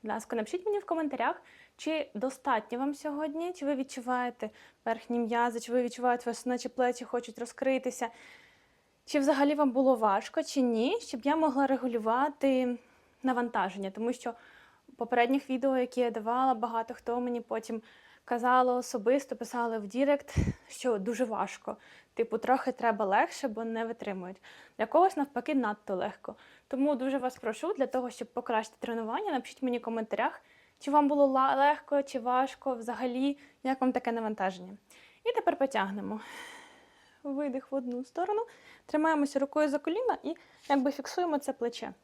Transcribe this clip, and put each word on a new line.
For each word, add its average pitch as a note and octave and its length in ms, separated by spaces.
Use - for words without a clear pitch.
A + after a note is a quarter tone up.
Будь A3 80
ласка, A3 240
напишіть A3+ 300
мені G#4 140
в G4 60
коментарях, D4+ 560
чи - 360
достатньо A#3+ 680
вам C#4+ 160
сьогодні, D4+ 580
чи C#4+ 120
ви C#4+ 100
відчуваєте B3 760
верхні A3+ 340
м'язи, A#3 400
чи A#3 120
ви B3 120
відчуваєте, A#3+ 420
вас, A#3 200
наче B3 240
плечі B3 360
хочуть A#3+ 340
розкритися, B3+ 720
чи D4 140
взагалі C#4+ 360
вам C#4+ 160
було B3+ 240
важко, A3 480
чи - 180
ні, B3 400
щоб A#3 220
я C#4+ 120
могла C#4 320
регулювати B3+ 1080
навантаження. G#3 680
Тому A3+ 220
що B3 200
в - 60
попередніх A#3+ 540
відео, C4 280
які B3 240
я A#3 100
давала, A#3 420
багато A3+ 400
хто A#3+ 260
мені A#3+ 220
потім A3+ 400
казало B3 500
особисто, B3 600
писали A#3 440
в G3+ 80
Дірект, C#4 480
що A#3+ 300
дуже A3 280
важко. - 520
Типу, A#3 240
трохи B3+ 340
треба A3 340
легше, B3+ 420
бо A3 160
не A3+ 220
витримують. F#3+ 560
Для G#3+ 80
когось, F4+ 320
навпаки, C#4+ 380
надто G#3 400
легко. - 400
Тому C#4 280
дуже C4 220
вас B3+ 200
прошу: A#3+ 360
для A3 140
того, B3 220
щоб - 240
покращити A3+ 460
тренування, A#3 520
напишіть B3+ 320
мені B3 140
в A#3 40
коментарях, A3+ 600
чи C#4 120
вам D4 160
було C#4+ 200
ла-, C4 300
легко, C#4+ 460
чи C4+ 160
важко B3+ 560
взагалі, B3 600
як C4 180
вам B3+ 100
таке B3 200
навантаження. G3 640
І A#4 80
тепер A4 260
потягнемо. G3+ 640
Видих C4+ 480
в C4+ 40
одну B3 280
сторону, G#4 420
тримаємося D4+ 540
рукою D4 300
за C#4+ 100
коліна F#4+ 440
і D#4 120
якби C#4 220
фіксуємо D#4 460
це C4+ 160
плече. A#3+ 400